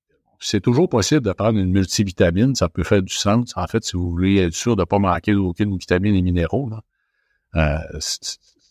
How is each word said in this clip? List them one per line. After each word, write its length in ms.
C'est 220
toujours 280
possible 320
de 100
prendre 260
une 140
multivitamine, 840
ça 160
peut 140
faire 180
du 120
sens. 420
En 100
fait, 180
si 120
vous 160
voulez 260
être 160
sûr 220
de 80
pas 160
manquer 340
d'aucune 440
vitamine 360
et 80
minéraux, 480
là, 120
euh, 440
c-, 220
c-, 160